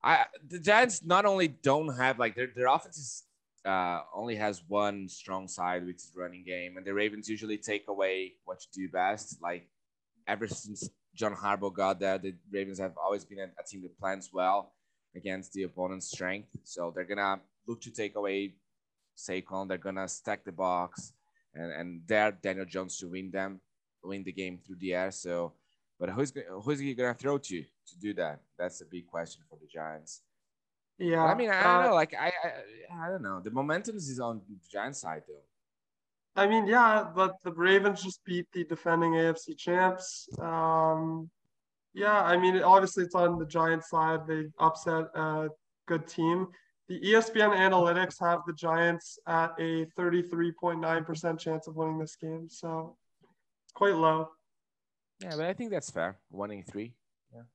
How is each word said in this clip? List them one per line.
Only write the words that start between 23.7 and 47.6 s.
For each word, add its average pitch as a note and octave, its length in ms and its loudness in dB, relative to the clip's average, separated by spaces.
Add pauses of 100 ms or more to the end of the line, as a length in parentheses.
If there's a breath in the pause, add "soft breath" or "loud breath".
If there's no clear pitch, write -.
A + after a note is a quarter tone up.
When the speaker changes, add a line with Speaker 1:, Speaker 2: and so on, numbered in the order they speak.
Speaker 1:
win G2 200 -10
the F2 80 -10
game F2+ 320 -10
through F#2+ 120 -16
the F2+ 180 -6
air. F#2 160 -2
So, F2 440 -6 (460)
but F2+ 120 -4
who's C3+ 180 -2
go-, F#2+ 340 -14
who's C#3 160 -4
he C#3 140 -4
gonna A#2+ 220 -2
throw C#3 240 -2
to, F2+ 240 -8
to - 360 -20
do G#2 140 -6
that? D#2+ 260 -4 (180)
That's F2+ 240 -6
a F2 40 -20
big F2 220 -16
question E2 420 -10
for D#2+ 100 -20
the D#2 80 -20
Giants. D#2 540 -12 (760)
Speaker 2:
Yeah, E3 260 2
Speaker 1:
But D#3+ 60 6
I G3 40 4
mean, A#3+ 140 0
I F#3+ 140 4
don't F3+ 120 8
Speaker 2:
uh, F3 120 6
Speaker 1:
know. G#3+ 80 6
Like, D#3+ 180 4
I, C#3 140 -2
I, E3 760 -8
I F3 40 -6
don't F#3 140 -6
know. F#2+ 200 -6
The G#2+ 80 -8
momentum D#3 440 -2
is C#3 240 -8
on A#2 280 -4
the G2+ 100 -18 (140)
Giants' A#2 300 -8
side, D#2+ 260 -8
though. D2 140 -20 (960)
Speaker 2:
I G3 120 4
mean, G#3+ 200 4
yeah, A3 460 6
but F#3 300 2
the F3+ 80 -6
Ravens F#3 520 4
just F#3 200 -10
beat F3 300 -4
the F3 100 -2
defending E3 520 2
A E3 140 4
F D#3+ 100 -2
C D#3 160 -12
champs. F#3 760 0 (100)
Um, D#3+ 880 2 (640)
yeah, G3+ 280 2
I F3 160 4
mean, F#3 240 6
obviously F#3+ 420 8
it's F3 120 -4
on F3 240 4
the D#3+ 60 -4
Giants' D#3+ 440 0
side. D#3+ 380 2
They D#3 180 -2 (140)
upset D#3+ 460 2 (100)
a D#3 340 -2 (380)
good D#3+ 200 -2
team. F3 400 0 (400 soft breath)
The F3+ 220 -4
E G#3+ 60 8
S A3+ 140 6
P A3 120 2
N G#3+ 80 8
analytics F#3 720 6